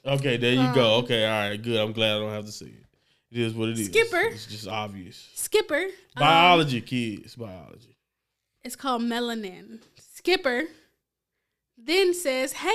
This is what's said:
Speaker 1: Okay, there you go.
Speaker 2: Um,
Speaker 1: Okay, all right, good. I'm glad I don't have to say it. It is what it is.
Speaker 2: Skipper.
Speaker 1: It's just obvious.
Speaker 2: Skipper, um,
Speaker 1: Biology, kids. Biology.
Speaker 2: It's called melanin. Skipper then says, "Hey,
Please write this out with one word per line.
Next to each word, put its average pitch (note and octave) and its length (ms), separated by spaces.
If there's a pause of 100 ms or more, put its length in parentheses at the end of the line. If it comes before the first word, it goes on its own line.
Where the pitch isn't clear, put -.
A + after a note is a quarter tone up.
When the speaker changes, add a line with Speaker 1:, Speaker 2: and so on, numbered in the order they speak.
Speaker 1:
Okay, C3+ 320
there A#2+ 160
you C3 200
go. A#2 260
Speaker 2:
Um, B2 40
Speaker 1:
Okay, A#2 220
all G#2+ 240
right, G#2 120
good. A2+ 180
I'm G#2+ 140
glad A2 240
I - 20
don't G#2+ 120
have G#2 140
to G#2 60
say - 160
it. A1+ 160 (480)
It A#2 100
is A2+ 120
what A2+ 160
it A2+ 100
is. G#2 80
Speaker 2:
Skipper. F#4 340
Speaker 1:
It's G4 240
just G#2+ 220
obvious. G2+ 680
Speaker 2:
Skipper, G#4+ 400
um, F#4 140 (280)
Speaker 1:
Biology, D#3+ 640
kids. A#2 540
Biology. F#2 600 (680)
Speaker 2:
It's B3 120
called B3+ 260
melanin. A3+ 800 (180)
Skipper D#4+ 680 (1120)
then F4 360
says, C4 400
"Hey, - 220